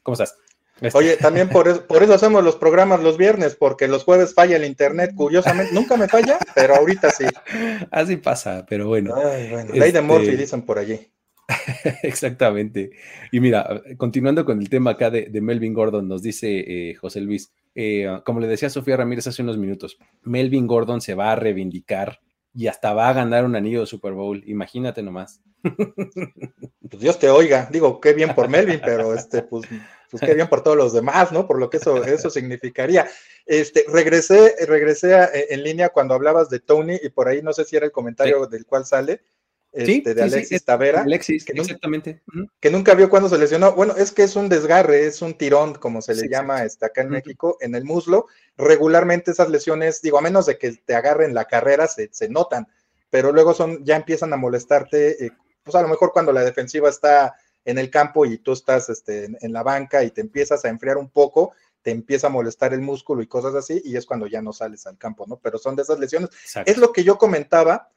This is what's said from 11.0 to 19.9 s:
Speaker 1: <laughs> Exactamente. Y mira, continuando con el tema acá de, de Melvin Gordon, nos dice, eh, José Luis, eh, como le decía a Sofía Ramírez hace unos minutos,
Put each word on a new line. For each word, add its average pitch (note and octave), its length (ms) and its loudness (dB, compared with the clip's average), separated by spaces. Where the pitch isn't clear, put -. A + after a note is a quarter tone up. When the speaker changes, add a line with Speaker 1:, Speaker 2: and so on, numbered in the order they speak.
Speaker 1:
<laughs> - 540 -8
Exactamente. G#2+ 880 -4
Y B2 80 2
mira, A2 420 0
continuando C3+ 480 -2
con A2 160 -2
el G2+ 80 -6
tema B2+ 220 0
acá A#2 180 0
de, A2+ 220 -4
de G#2+ 100 -6
Melvin A2+ 320 -4
Gordon, G#2+ 360 -2
nos F#2 140 -8
dice, G#2 420 -6
eh, E2 40 -14
José G2 280 -12
Luis, G2+ 300 -8
eh, G#2 320 -4
como A#2 140 -4
le A2+ 60 -4
decía A2+ 220 -4
a - 20 -12
Sofía C3+ 280 -4
Ramírez A#2+ 300 -4
hace A#2+ 140 -10
unos A#2 140 -6
minutos, G2 400 -8